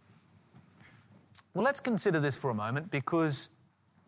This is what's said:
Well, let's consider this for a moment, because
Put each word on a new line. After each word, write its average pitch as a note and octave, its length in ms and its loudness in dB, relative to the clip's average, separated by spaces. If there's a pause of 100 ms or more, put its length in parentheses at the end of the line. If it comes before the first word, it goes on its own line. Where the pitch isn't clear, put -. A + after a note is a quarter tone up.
(1500)
Well, F#3 100 0
let's C#4 160 2
consider G3 400 2
this C#3+ 160 2
for - 140 -4
a A#2 60 0
moment, A#2 340 -4
because D3+ 640 0 (560)